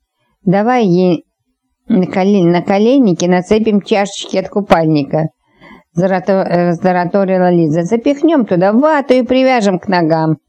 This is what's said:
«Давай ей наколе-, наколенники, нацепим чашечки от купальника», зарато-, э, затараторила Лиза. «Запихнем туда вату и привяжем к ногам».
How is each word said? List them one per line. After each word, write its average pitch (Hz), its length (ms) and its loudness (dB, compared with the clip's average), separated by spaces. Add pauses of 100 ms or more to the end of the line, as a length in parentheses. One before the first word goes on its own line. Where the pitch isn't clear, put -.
(440)
«Давай 220 420 0
ей 180 400 0 (640)
наколе-, 196 560 0
наколенники, 196 840 2
нацепим 202 560 0
чашечки - 560 -4
от 190 120 -6
купальника», 160 800 -2 (640)
зарато-, 185 520 0
э, 175 260 0
затараторила 180 760 0
Лиза. 170 340 0
«Запихнем 277 600 0
туда 185 260 0
вату 285 420 0
и 254 100 2
привяжем 247 560 0
к - 80 -16
ногам». 160 500 0 (120)